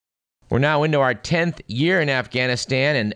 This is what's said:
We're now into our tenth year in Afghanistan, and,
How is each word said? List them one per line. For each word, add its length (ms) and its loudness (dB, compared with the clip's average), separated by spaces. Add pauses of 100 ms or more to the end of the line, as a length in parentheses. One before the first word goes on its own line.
(500)
We're 80 0
now 240 2
into 160 2
our 140 2
tenth 540 -2
year 340 0
in 80 0
Afghanistan, 880 0
and, 200 -2